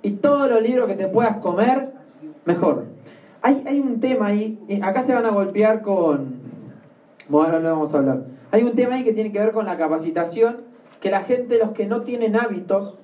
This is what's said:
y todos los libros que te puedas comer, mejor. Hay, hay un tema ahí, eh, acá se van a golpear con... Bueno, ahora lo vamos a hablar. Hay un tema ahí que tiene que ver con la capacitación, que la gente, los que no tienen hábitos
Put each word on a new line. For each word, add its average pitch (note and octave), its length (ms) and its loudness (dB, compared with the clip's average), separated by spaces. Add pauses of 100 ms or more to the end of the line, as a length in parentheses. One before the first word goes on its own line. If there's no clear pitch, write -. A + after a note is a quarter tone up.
y G3+ 80 -2
todos C#4 400 2
los A3+ 100 4
libros A#3+ 280 2
que F#3+ 60 -4
te F#3+ 140 -4
puedas G#3 300 0
comer, A#3 540 0 (520)
mejor. - 400 0 (560)
Hay, C4+ 260 2
hay C#4 140 0
un B3 180 -2
tema B3+ 280 0
ahí, G#3+ 420 -2
eh, G3+ 140 -2
acá G3 180 0
se B3+ 140 2
van A#3 100 2
a A3+ 60 2
golpear G#3 500 2
con... D#3 540 0 (960)
Bueno, D3+ 160 4
ahora E3 140 0
lo D#3+ 100 0
vamos D#3 240 -2
a D3 40 2
hablar. C3 360 -2 (160)
Hay A3+ 120 4
un A#3+ 120 0
tema B3 200 0
ahí B3+ 80 -2
que A3 100 2
tiene G#3+ 200 -4
que G3+ 80 -2
ver A3 100 0
con G#3+ 140 -2
la F3+ 120 -6
capacitación, E3 800 0 (420)
que F#3+ 100 -4
la G3 120 0
gente, A#3+ 360 0
los G#3+ 140 0
que G3+ 140 -4
no A3+ 160 -2
tienen A3+ 340 -2
hábitos G3+ 680 -2